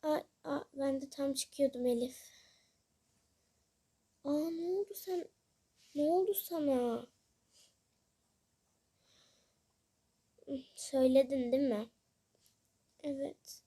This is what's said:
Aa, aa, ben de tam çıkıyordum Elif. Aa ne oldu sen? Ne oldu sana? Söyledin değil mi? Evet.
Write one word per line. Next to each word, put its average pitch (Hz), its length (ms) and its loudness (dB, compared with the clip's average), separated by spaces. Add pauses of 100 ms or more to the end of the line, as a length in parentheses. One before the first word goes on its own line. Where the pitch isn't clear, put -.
Aa, 302 160 2 (240)
aa, 285 200 -4 (100)
ben 269 280 0
de 277 80 -12
tam 277 240 -4
çıkıyordum 262 520 0
Elif. 247 460 -2 (1900)
Aa 302 260 0
ne 339 160 -4
oldu 403 280 -4
sen? 370 320 -6 (720)
Ne 285 80 2
oldu 370 300 4
sana? 254 720 0 (3750)
Söyledin 262 760 4
değil 269 180 4
mi? 220 200 -2 (1120)
Evet. 285 640 -8